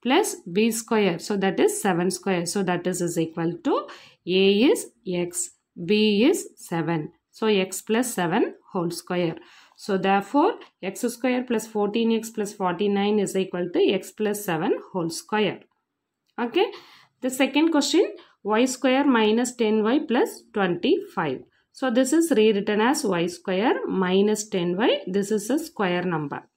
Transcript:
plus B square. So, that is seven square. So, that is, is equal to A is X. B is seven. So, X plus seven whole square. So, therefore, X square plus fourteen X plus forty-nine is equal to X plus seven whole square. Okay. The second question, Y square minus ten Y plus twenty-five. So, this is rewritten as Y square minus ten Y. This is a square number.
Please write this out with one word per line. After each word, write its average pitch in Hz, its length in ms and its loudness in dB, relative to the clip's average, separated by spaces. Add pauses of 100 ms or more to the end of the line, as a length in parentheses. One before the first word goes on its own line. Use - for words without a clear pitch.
plus 330 360 0 (140)
B 220 200 2
square. 208 480 0
So, 208 180 -4
that 190 220 0
is 415 220 2
seven 180 280 0
square. 185 360 -2
So, 196 180 -2
that 175 240 -2
is, 180 140 -2
is 170 160 -2
equal 165 360 -2 (120)
to 508 220 0 (380)
A 196 460 4
is - 160 -2 (200)
X. 175 440 -6 (340)
B 214 380 4
is - 320 2
seven. 165 560 -4 (200)
So, - 160 -4
X 190 340 0
plus 233 320 -2
seven 185 420 0 (160)
whole 170 200 -2
square. 175 460 -4 (380)
So, 196 220 -4
therefore, 202 560 2 (300)
X 196 180 -8
square 247 420 -2
plus 220 220 -2
fourteen 214 460 0
X 226 180 -2
plus 208 240 -6
forty-nine 202 640 0
is 190 180 -2
equal 180 380 -4
to 339 180 4
X 190 200 -4
plus 208 340 -4
seven 190 320 -2 (140)
whole 165 180 -4
square. 196 520 -4 (800)
Okay. 254 260 0 (560)
The 254 100 -4
second 285 400 2
question, 302 440 2 (280)
Y 214 220 2
square 262 380 2
minus 240 520 2
ten 220 280 2
Y 254 240 2
plus 254 360 -2 (100)
twenty-five. 185 880 -2 (300)
So, 262 180 -4
this 254 240 2
is 330 180 2
rewritten 214 480 2
as 247 240 0
Y 175 220 0
square 226 640 -2
minus 196 600 0
ten 180 300 -2
Y. 403 300 2
This 196 240 -2
is 208 180 -2
a 277 80 0
square 180 460 -2
number. 156 400 -4 (140)